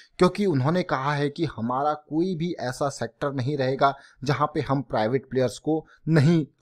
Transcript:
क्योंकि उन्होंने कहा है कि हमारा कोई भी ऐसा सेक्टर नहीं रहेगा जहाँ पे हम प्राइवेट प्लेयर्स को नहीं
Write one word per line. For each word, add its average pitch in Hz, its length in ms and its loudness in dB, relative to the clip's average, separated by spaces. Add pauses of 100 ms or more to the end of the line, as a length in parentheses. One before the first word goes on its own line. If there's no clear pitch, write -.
(180)
क्योंकि 180 280 2
उन्होंने 160 360 0
कहा 143 320 -2
है 143 160 -2
कि 165 140 -4
हमारा 131 500 -2
कोई 170 420 -4
भी 170 160 -4
ऐसा 147 360 -4
सेक्टर 135 440 -6
नहीं 139 240 -2
रहेगा 135 380 2 (300)
जहाँ 143 300 0
पे 160 60 -2
हम 139 220 0
प्राइवेट 120 480 -2
प्लेयर्स 127 280 0
को 156 280 -2 (220)
नहीं 156 380 6 (160)